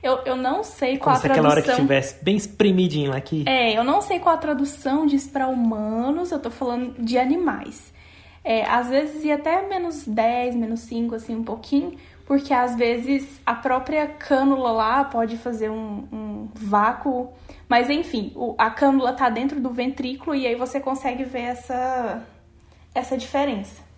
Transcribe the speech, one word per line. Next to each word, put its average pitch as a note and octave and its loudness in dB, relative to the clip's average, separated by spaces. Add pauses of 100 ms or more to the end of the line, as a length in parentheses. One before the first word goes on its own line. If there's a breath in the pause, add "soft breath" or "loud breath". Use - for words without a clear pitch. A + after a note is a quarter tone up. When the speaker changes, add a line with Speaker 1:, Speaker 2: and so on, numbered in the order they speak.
Speaker 1:
Eu, C4 2
eu B3+ 0
não C4 -2
sei C4+ -2
qual C4+ 4
Speaker 2:
Como - 0
Speaker 1:
a - 0
Speaker 2:
se - 0
aquela D#3 6
hora D3+ 6
que - -2
Speaker 1:
tradução. C#3+ 4
Speaker 2:
tivesse C3+ 0
bem F#3+ 4
espremidinho F#3 2
aqui. C#3 -2
Speaker 1:
É, B3 2
eu A#3 2
não D4+ 4
sei G4 -2
qual F4 4
a - -6
tradução D4 0
disso C#4 2
pra C4+ 0
humanos, A#3+ 0
eu D4+ -2
tô B3 -6
falando B3 -4
de A#3 0
animais. C#4 0 (520 soft breath)
É, A3 2
às A#3+ 2
vezes D4+ 0
ia D4 2
até E4 0
menos F4 -4
dez, A#3+ 0
menos A3+ -2
cinco, A#3 -4
assim, A3 -8
um A3+ -6
pouquinho, C#4 -2 (280 loud breath)
porque C#4 2
às B3 2
vezes A#3+ 0
a A#3 0
própria C4 0
cânula C4+ 2
lá A3+ 4
pode A#3 -2
fazer A3+ -4
um, G#3+ -8
um G#3+ -8
vácuo. A3+ 0 (340 loud breath)
Mas B3 4
enfim, C#4+ -2
o, A#3+ -6
a A3 4
cânula C4+ 2
tá B3+ 0
dentro C4+ -2
do B3 -2
ventrículo B3+ -4
e C4 0
aí A#3 0
você B3+ -4
consegue C4 -4
ver B3+ -8
essa, B3 -4 (720 soft breath)
essa C4+ -2
diferença. A#3+ -4 (120)